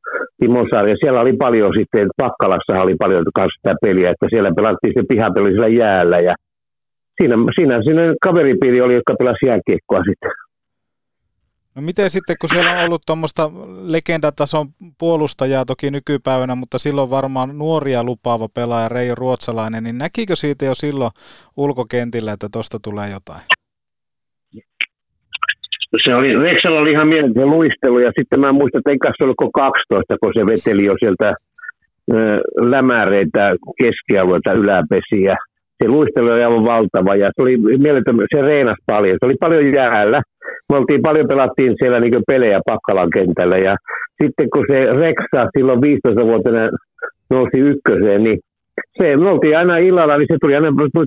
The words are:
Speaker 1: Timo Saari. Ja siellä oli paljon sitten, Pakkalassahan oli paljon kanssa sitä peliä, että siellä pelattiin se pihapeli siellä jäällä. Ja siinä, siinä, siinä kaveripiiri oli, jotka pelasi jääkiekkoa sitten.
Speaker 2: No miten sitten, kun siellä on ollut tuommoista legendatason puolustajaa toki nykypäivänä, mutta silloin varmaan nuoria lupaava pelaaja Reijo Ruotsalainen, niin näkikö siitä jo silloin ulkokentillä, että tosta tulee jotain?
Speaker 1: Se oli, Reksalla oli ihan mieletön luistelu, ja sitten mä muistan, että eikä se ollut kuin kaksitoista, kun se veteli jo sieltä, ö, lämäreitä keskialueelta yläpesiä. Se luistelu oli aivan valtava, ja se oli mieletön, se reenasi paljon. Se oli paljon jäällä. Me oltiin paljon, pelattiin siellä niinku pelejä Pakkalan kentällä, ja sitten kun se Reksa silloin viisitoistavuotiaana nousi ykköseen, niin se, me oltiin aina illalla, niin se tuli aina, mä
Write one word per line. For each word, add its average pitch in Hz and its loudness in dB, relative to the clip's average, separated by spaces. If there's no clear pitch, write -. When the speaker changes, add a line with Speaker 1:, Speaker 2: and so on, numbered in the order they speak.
Speaker 1:
Timo 120 2
Saari. 104 2
Ja 101 0
siellä 131 2
oli 120 2
paljon 110 2
sitten, 101 0
Pakkalassahan 95 -2
oli 92 2
paljon 92 0
kanssa 87 -2
sitä 95 -2
peliä, 92 2
että 87 -2
siellä 101 0
pelattiin 104 0
se 123 0
pihapeli 104 0
siellä 110 0
jäällä. 95 2
Ja 87 2
siinä, 127 2
siinä, 131 2
siinä 160 2
kaveripiiri 135 2
oli, 123 2
jotka 120 0
pelasi 123 0
jääkiekkoa 98 -2
sitten. - -6
Speaker 2:
No 135 -12
miten 185 -2
sitten, 175 -4
kun 165 -6
siellä 175 0
on 175 -2
ollut 170 -2
tuommoista 160 -4
legendatason 156 -2
puolustajaa 143 -2
toki 131 -6
nykypäivänä, 131 -4
mutta 127 -8
silloin 139 -2
varmaan 135 -4
nuoria 147 -2
lupaava 117 -4
pelaaja 117 -4
Reijo 123 -4
Ruotsalainen, 113 -6
niin 117 -8
näkikö 175 -6
siitä 143 -6
jo 135 -2
silloin 139 -4
ulkokentillä, 120 -4
että 101 -10
tosta 113 -10
tulee 104 -10
jotain? 92 -16
Speaker 1:
Se 127 0
oli, 127 2
Reksalla 160 0
oli 151 2
ihan 151 2
mieletön 139 2
luistelu, 139 2
ja 123 4
sitten 131 0
mä 139 2
muistan, 139 0
että 147 -2
eikä 143 0
se 147 0
ollut 131 0
kuin 143 -2
kaksitoista, 117 -2
kun 104 0
se 110 2
veteli 107 2
jo 98 2
sieltä, 104 0
ö, 110 2
lämäreitä 107 2
keskialueelta 95 0
yläpesiä. 95 0
Se 113 2
luistelu 139 2
oli 117 2
aivan 117 2
valtava, 101 2
ja 98 2
se 143 0
oli 127 2
mieletön, 127 2
se 143 2
reenasi 135 0
paljon. 101 2
Se 123 0
oli 131 2
paljon 156 2
jäällä. 120 2
Me 143 2
oltiin 139 2
paljon, 151 2
pelattiin 131 2
siellä 123 2
niinku 120 2
pelejä 120 2
Pakkalan 95 0
kentällä, 90 0
ja 95 2
sitten 143 0
kun 143 0
se 131 2
Reksa 135 0
silloin 131 2
viisitoistavuotiaana 117 2
nousi 127 0
ykköseen, 107 2
niin 110 0
se, 156 2
me 175 2
oltiin 156 2
aina 175 2
illalla, 165 4
niin 147 0
se 160 2
tuli - 2
aina, 156 2
mä 147 0